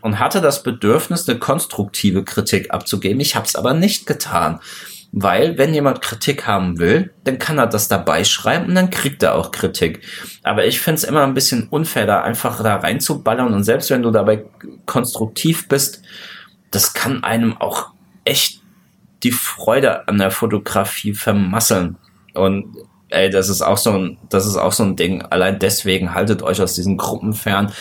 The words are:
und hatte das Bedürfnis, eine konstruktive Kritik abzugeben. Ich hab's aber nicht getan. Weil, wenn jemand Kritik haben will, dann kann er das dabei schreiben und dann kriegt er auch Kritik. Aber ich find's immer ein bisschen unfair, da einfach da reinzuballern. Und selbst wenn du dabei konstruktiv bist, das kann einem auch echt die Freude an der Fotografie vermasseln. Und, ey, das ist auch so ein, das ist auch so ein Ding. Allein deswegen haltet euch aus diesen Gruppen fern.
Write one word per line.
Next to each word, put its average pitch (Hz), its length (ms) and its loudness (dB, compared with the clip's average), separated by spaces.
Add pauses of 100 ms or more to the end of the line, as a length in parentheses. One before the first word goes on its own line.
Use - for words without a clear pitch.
und 107 160 -2
hatte - 220 2
das 147 220 2
Bedürfnis, 123 680 0
eine 117 100 0
konstruktive 101 840 0
Kritik - 500 -2
abzugeben. 98 460 -2
Ich 143 160 0
hab's - 180 -2
aber 123 200 0
nicht 190 320 0
getan. 85 540 -2 (520)
Weil, 104 440 2
wenn 147 160 4
jemand 143 300 0
Kritik - 440 -4
haben 92 320 0
will, 120 360 2 (100)
dann 131 140 -2
kann 151 200 -4
er 117 100 4
das 104 200 0
dabei 85 360 0
schreiben 151 420 2
und 180 80 0
dann 185 160 4
kriegt - 320 -2
er - 140 4
auch - 160 -4
Kritik. - 500 -2 (400)
Aber 104 240 2
ich - 140 0
find's 160 240 0
immer 147 180 2
ein 135 100 2
bisschen 123 360 0
unfair, 147 380 0
da 101 160 2
einfach 110 400 -4
da 107 140 2
reinzuballern. 117 800 0
Und 101 100 2
selbst 113 240 2
wenn 127 140 2
du 117 80 2
dabei 107 340 4 (400)
konstruktiv 120 840 -2
bist, - 340 0 (680)
das - 200 0
kann - 300 -2
einem 113 340 2
auch - 360 -6 (320)
echt - 360 0 (600)
die - 80 2
Freude 120 760 0
an 101 100 2
der 95 140 2
Fotografie 104 840 -2
vermasseln. 98 840 0 (380)
Und, 98 420 0 (320)
ey, 95 220 2
das 95 180 2
ist 95 140 0
auch 101 160 2
so 110 140 2
ein, 92 260 -2 (100)
das 98 160 2
ist 101 120 -2
auch 90 160 2
so - 100 0
ein 95 140 2
Ding. 87 260 0
Allein 95 360 0
deswegen 95 540 0
haltet 95 300 0
euch 92 180 0
aus 92 140 0
diesen 92 240 0
Gruppen 110 340 -4
fern. 104 480 0